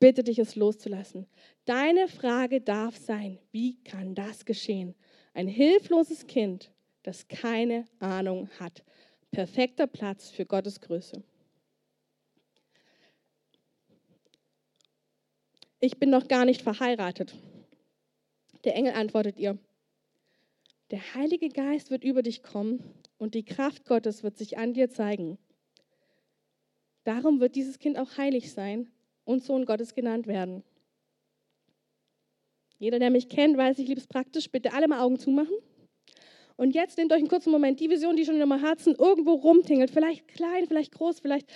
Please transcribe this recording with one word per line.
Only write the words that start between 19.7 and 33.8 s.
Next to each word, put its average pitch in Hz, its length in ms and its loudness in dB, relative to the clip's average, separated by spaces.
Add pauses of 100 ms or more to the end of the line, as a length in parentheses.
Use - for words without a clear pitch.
„Der - 240 -10
Heilige 311 360 -2
Geist 277 400 -4
wird 262 140 -4
über 262 180 2
dich 233 200 -4
kommen 220 400 -6 (360)
und 214 160 -8
die 220 100 -6
Kraft 269 400 -6
Gottes 226 380 -2
wird 208 140 -8
sich 208 220 -12
an 233 160 -4
dir 247 160 2
zeigen. 202 480 -6 (1700)
Darum 254 360 0
wird 247 140 2
dieses 269 240 -6
Kind 294 200 -4
auch 262 180 -8
heilig 277 360 -4
sein 208 380 -8 (340)
und 254 200 -2
Sohn 262 220 -2
Gottes 233 280 -4
genannt 233 320 -4
werden.“ 185 380 -6 (2250)
Jeder, 226 200 -2
der 247 120 2
mich 254 180 2
kennt, 294 280 4
weiß, 262 220 2
ich 254 100 -4